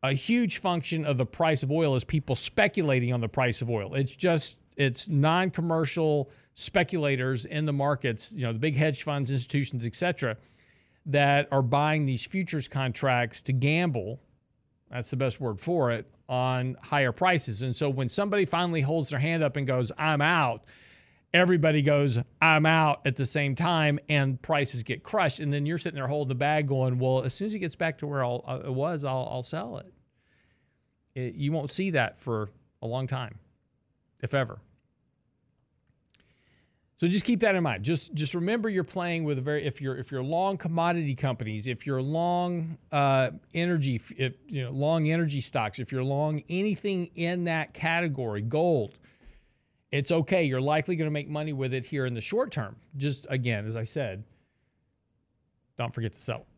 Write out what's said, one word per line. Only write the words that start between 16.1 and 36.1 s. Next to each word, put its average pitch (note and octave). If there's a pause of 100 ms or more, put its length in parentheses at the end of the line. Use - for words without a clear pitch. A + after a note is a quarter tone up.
on B2+
higher C3+
prices. C#3
And B2+
so D3
when C3+
somebody G3+
finally E3+
holds D3
their C#3
hand D#3+
up C3+
and C#3+
goes, B2+
"I'm D3+
out," C#3+ (680)
everybody E3
goes, C#3+ (240)
"I'm D#3
out" D#3
at C3
the C3+
same C#3
time, D#3
and C#3
prices C#3
get A2+
crushed. F3+
And D3
then C#3+
you're D#3+
sitting E3+
there C3+
holding C#3+
the C3+
bag D3
going, C3
"Well, C3
as C3
soon G3+
as G#3+
it G#3
gets F3
back E3
to D3
where C#3+
I'll, A#2+
uh, C3
it C3+
was, D3
I'll, C3
I'll B2+
sell G3+
it." - (1200)
It, B2+
you C#3+
won't D3
see F#3+
that C3
for G#2+ (320)
a A#2
long B2+
time, B2 (840)
if -
ever. B2+ (2250)